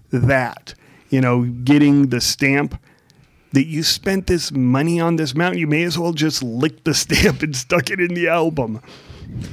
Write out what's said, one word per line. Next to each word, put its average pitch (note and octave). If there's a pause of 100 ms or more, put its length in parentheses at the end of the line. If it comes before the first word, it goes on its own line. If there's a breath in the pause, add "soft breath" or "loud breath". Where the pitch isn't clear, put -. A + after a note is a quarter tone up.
(100)
that, B2+ (340 soft breath)
you C3+
know, B2
getting C#3
the C3
stamp C#3+ (720 soft breath)
that C#3
you D#3+
spent F#3+
this E3+
money C#3
on E3+
this D#3
mount. F3+
You E3
may D3+
as E3+
well F3
just D#3
lick B2+
the D#3
<laughs> -
stamp -
and C#3+
stuck -
it G3
in F3
the E3+
album. D#3 (720 loud breath)